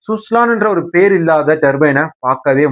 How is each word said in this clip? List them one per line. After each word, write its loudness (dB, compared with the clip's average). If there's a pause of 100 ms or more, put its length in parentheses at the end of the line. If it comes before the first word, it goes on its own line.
சுஸ்லான்ன்ற -2
ஒரு -2 (120)
பேர் 4
இல்லாத 0
டர்பைனை 0 (220)
பார்க்கவே 0